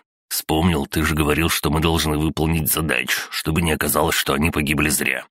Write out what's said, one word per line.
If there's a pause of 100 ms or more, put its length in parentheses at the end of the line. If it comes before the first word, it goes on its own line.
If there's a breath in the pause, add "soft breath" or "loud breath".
(280)
Вспомнил,
ты
же
говорил,
что
мы
должны
выполнить
задачу, (100)
чтобы
не
оказалось,
что
они
погибли
зря,